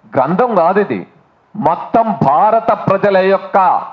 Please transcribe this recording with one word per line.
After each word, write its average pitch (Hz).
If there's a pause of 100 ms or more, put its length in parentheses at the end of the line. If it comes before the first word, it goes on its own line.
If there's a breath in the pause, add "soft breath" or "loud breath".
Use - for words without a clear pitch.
(160)
గ్రంథం 190
కాదు, 180
ఇది 117 (500)
మొత్తం 220 (100)
భారత 214
ప్రజల 196
యొక్క 185 (100)